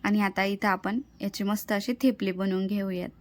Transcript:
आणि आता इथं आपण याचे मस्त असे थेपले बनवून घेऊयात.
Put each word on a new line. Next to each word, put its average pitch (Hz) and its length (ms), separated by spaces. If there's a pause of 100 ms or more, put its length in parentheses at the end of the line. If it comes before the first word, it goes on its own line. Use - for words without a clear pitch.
आणि 208 180
आता 190 220
इथं 196 240
आपण 196 320 (220)
याचे 202 220
मस्त 208 280
असे 208 300
थेपले 202 300
बनवून 190 360
घेऊयात. 190 420 (120)